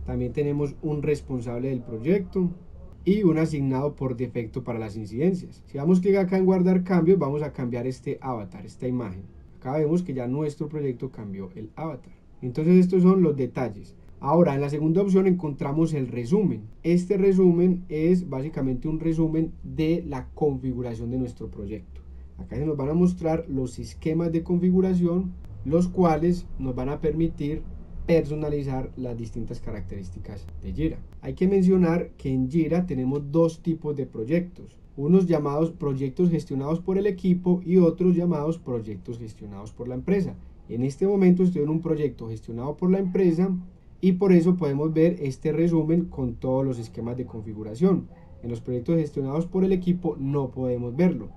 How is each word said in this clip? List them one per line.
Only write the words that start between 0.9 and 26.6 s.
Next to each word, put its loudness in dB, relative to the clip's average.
responsable -4
del -4
proyecto 0
y 4
un 4
asignado 0
por -4
defecto -6
para -6
las -10
incidencias. -2
Si -10
damos 4
clic 4
acá 2
en 4
guardar 4
cambios, 4
vamos -2
a -6
cambiar -6
este -8
avatar, -10
esta -10
imagen. -6
Acá -6
vemos 2
que -8
ya -4
nuestro -4
proyecto -6
cambió -12
el -12
avatar. -10
Entonces 2
estos 6
son 6
los 4
detalles. -6
Ahora 4
en 0
la -2
segunda 2
opción 4
encontramos 0
el -2
resumen. 0
Este 2
resumen 4
es 2
básicamente -4
un -4
resumen 0
de -2
la -8
configuración -4
de -4
nuestro -8
proyecto. -12
Acá -10
se -2
nos -2
van -2
a -2
mostrar 2
los -6
esquemas -4
de -2
configuración, 2
los 2
cuales 2
nos -4